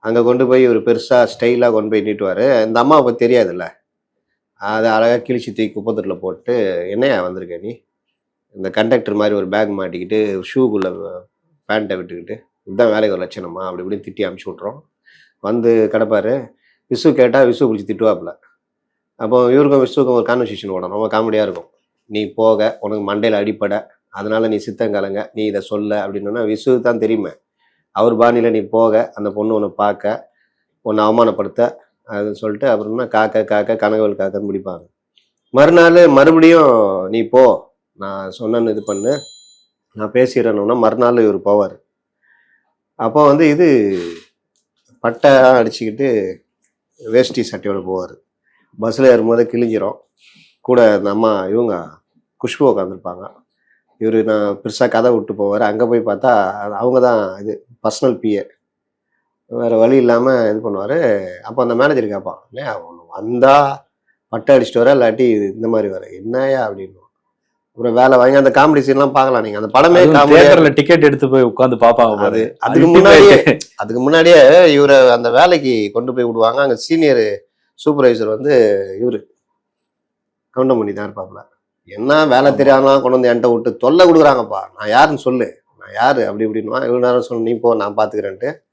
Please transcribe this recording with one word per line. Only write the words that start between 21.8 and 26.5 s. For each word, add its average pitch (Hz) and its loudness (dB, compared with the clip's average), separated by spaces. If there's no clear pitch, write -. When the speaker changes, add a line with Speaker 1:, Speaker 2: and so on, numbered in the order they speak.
Speaker 1:
"நீ 104 -8
போக, 110 0
உனக்கு 104 -6
மண்டையில 107 -2
அடிப்படை, 104 -4
அதனால 107 -6
நீ 110 -4
சித்தம் 107 -6
கலங்க, 98 -8
நீ 110 -6
இதை 101 -4
சொல்ல" 104 -8
அப்படின்னா 104 -6